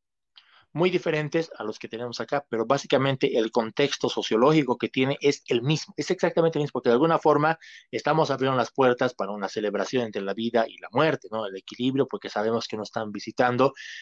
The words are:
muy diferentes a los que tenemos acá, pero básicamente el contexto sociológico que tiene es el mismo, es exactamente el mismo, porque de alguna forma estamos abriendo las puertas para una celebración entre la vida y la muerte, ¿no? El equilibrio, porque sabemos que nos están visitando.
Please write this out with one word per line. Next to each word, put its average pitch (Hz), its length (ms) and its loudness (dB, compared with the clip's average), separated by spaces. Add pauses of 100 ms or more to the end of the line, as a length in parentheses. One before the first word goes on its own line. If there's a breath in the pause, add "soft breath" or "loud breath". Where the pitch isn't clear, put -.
(720 soft breath)
muy 180 180 2
diferentes 160 680 -2
a 110 80 -10
los 107 140 -6
que 110 100 -14
tenemos 117 320 -8
acá, 139 300 -4
pero 113 160 -2
básicamente 135 720 0
el 110 120 0
contexto 120 600 0
sociológico 123 680 2
que 110 140 -4
tiene 131 320 0
es 143 260 2
el 117 140 0
mismo, 151 340 -2
es 147 140 -4
exactamente 165 480 0
el 147 60 0
mismo, 139 100 -6
porque 127 160 0
de 117 40 6
alguna 160 240 4
forma 147 400 4 (320 loud breath)
estamos 139 400 0
abriendo 131 280 0
las 113 140 0
puertas 127 420 2
para 98 180 -6
una 101 160 -6
celebración 104 560 -2
entre 107 160 -8
la 98 140 -4
vida 113 340 0
y - 80 -16
la - 160 -16
muerte, 135 380 0
¿no? 110 160 -4
El 98 100 -10
equilibrio, 131 500 -2
porque 101 220 -10
sabemos 113 400 -2
que 110 80 -10
nos 107 120 -8
están 110 220 -6
visitando. 120 640 0 (300 loud breath)